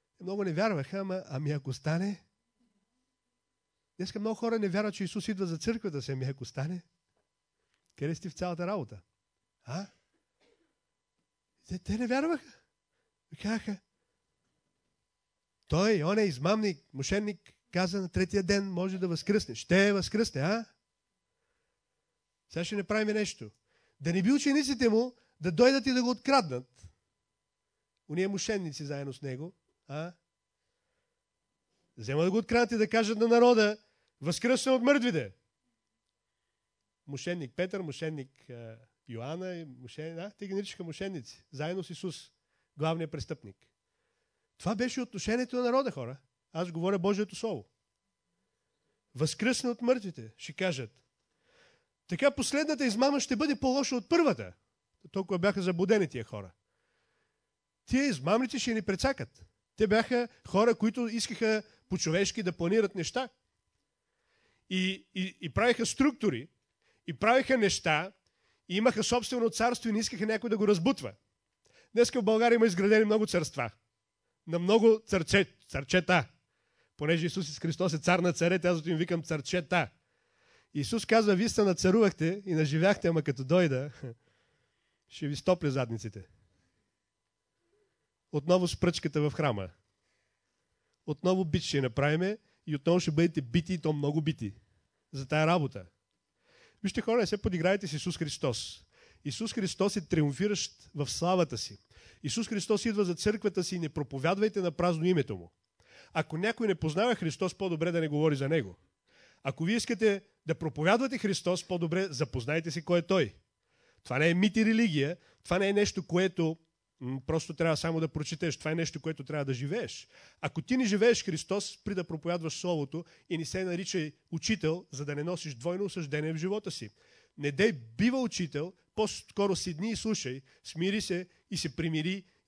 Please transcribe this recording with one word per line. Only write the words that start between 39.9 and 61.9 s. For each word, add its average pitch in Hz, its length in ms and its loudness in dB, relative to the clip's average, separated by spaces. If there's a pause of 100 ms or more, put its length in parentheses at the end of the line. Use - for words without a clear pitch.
да, 180 160 -10
те 208 160 -14
ги 190 80 -6
наричаха 196 300 -6
мошенници, 170 640 -10
заедно 160 320 -6
с - 80 -14
Исус, - 400 -10 (460)
главния 160 340 -2
престъпник. 135 460 -10 (1040)
Това 202 160 -2
беше 247 260 -2
отношението 240 560 -4
на 247 60 0
народа, 247 280 2
хора. 131 260 -8 (360)
Аз 175 200 -4
говоря 180 260 0
Божието 202 380 0
Слово. 185 320 -6 (1500)
"Възкръсна 208 560 -2
от 240 120 -8
мъртвите", 202 540 -2
ще - 160 -14
кажат. 135 380 -4 (1160)
Така 262 240 2
последната 285 560 0
измама 262 340 2
ще - 160 -2
бъде 285 240 0
по-лоша 262 360 0
от 233 120 -6
първата. 190 440 2 (580)
Толкова 190 280 -4
бяха 196 240 0
заблудени 185 460 2
тия 117 160 -8
хора. 98 280 -12 (1300)
Тия 262 180 2
измамници 220 540 0
ще 226 160 -2
ни 220 80 -2
прецакат. 196 640 -4 (320)
Те 214 100 2
бяха 226 420 2 (200)
хора, 220 260 4
които 226 340 0
искаха 220 540 -2 (260)
по-човешки 190 540 0